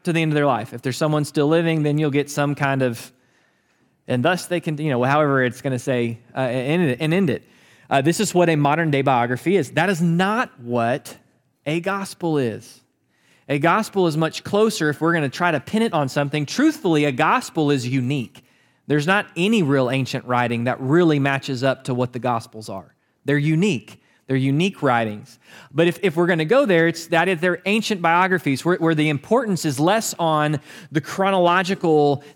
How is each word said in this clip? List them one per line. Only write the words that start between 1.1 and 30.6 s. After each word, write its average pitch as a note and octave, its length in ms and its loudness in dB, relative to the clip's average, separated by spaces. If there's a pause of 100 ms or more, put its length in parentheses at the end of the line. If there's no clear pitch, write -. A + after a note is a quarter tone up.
still D3 200 0
living, D#3+ 360 2
then D3 160 0
you'll D3+ 120 0
get C#3 200 -2
some D3 240 -2
kind C#3 260 -2
of, A#2+ 320 -4 (960)
and B2 160 0
thus F3 220 0
they F3 140 -2
can, D#3 180 -6
you D#3 100 -4
know, B2 140 0
however C#3 420 2
it's A#2+ 160 -4
gonna C3 180 -4
say, A#2+ 420 -4 (140)
uh, - 40 -6
and, C3 600 -2
and D#3 140 -2
end F#3 160 2
it. A2 140 -4 (480)
Uh, C#3 100 2
this D#3+ 180 0
is G#3 160 -2
what F3 140 4
a D#3+ 80 2
modern D3+ 340 2
day C#3 120 2
biography B2+ 540 0
is. D3 160 -2
That E3 180 0
is E3 100 -2
not F#3+ 600 0
what A#2+ 540 -2 (520)
a D#3+ 140 -2
gospel F#3 580 -4
is. A2 420 -6 (640)
A C#3+ 120 -2
gospel F3+ 480 2
is D3+ 100 0
much D#3+ 260 -2
closer G#3 460 0
if D3 140 -4
we're E3 100 2
gonna D3+ 160 0
try F3 220 0
to D3 100 0
pin A3 220 -2
it A3+ 100 0
on D3 160 0
something. C#3+ 380 -2
Truthfully, F#3 580 2
a D3 80 2
gospel D#3 580 0
is B2+ 160 0
unique. B2+ 560 -4 (440)
There's D3 200 0
not G3 200 0 (100)
any G3 260 2
real C3+ 280 2
ancient C3+ 340 -4
writing A#2+ 400 0
that B2+ 160 -2
really D3+ 380 4
matches C3+ 440 -2
up C3 220 0
to C3 100 -4
what B2 200 -2
the A#2+ 60 -10
gospels A2+ 500 -6
are. F#2+ 240 -14 (320)
They're C#3+ 100 2
unique. D#3 640 -2 (300)
They're C3+ 80 0
unique C#3+ 440 0
writings. A#2 600 -2 (320)
But D#3+ 160 2
if, E3 160 -2
if D#3+ 100 0
we're E3+ 140 2
gonna D#3+ 160 0
go B3 200 2
there, E3 220 4
it's E3 220 -4
that E3+ 180 2
if F#3 140 -2
they're F3+ 260 -2
ancient G#3 340 -2
biographies E3+ 640 0
where, E3+ 120 2
where E3 180 0
the D3+ 140 0
importance G3+ 560 -2
is C#3+ 160 -2
less G#3 400 0
on D3+ 400 0 (320)